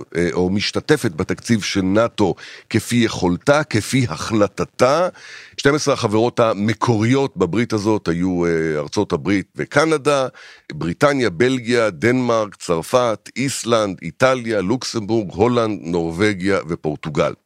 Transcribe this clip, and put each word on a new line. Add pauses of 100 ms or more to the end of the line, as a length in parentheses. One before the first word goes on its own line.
(160)
אה,
או
משתתפת
בתקציב
של
נאטו (340)
כפי
יכולתה,
כפי
החלטתה. (480)
שתים
עשרה
החברות
המקוריות
בברית
הזאת
היו,
אה,
ארצות
הברית
וקנדה, (460)
בריטניה,
בלגיה,
דנמרק,
צרפת,
איסלנד,
איטליה,
לוקסמבורג,
הולנד,
נורווגיה (100)
ופורטוגל. (120)